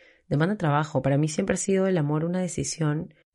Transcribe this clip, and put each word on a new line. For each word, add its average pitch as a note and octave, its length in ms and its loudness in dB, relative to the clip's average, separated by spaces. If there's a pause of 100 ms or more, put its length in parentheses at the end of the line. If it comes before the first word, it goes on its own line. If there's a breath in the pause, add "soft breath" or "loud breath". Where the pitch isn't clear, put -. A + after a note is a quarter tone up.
(300 soft breath)
demanda D#3+ 260 2
trabajo. D3+ 460 0
Para C#3 160 2
mí D#3 100 2
siempre F#3+ 280 0
ha - 20 -2
sido F#3+ 300 0
el F#3+ 100 2
amor D3+ 260 0
una F3 160 -2
decisión, D#3 760 -4 (220 soft breath)